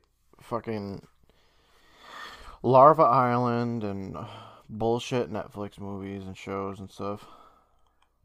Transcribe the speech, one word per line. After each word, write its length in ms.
fucking 640
Larva 400
Island 800
and 320
bullshit 640
Netflix 480
movies 460
and 120
shows 420
and 100
stuff. 360